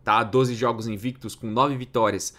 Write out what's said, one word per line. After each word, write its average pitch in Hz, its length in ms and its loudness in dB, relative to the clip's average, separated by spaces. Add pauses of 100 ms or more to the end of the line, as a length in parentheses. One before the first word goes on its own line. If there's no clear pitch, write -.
tá 110 200 4
doze 123 300 2
jogos 113 320 -2
invictos 113 480 -8
com - 140 -10
nove 131 280 0
vitórias 113 640 -2